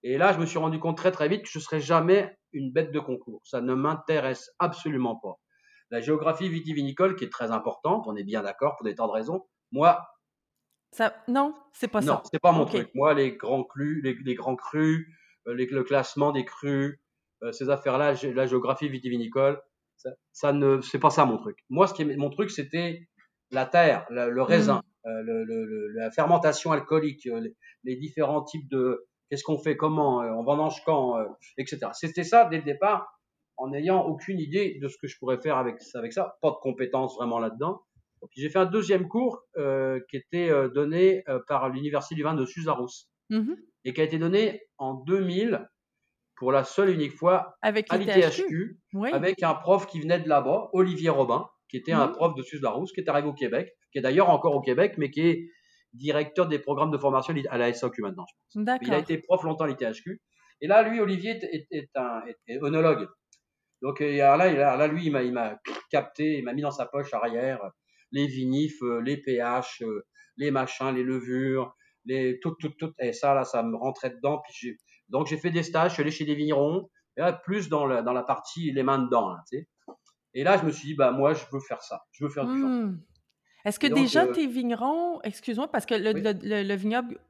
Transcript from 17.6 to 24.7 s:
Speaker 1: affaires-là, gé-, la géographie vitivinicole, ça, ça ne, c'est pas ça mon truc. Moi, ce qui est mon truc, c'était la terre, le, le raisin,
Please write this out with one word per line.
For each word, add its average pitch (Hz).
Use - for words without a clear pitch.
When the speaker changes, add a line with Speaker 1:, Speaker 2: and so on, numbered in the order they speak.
Speaker 1:
affaires-là, 139
gé-, 127
la 131
géographie 127
vitivinicole, 127
ça, -
ça 143
ne, 139
c'est -
pas 147
ça 143
mon 113
truc. 107
Moi, 165
ce -
qui 156
est 143
mon 143
truc, 196
c'était 170
la 127
terre, 170
le, 120
le 127
raisin, 131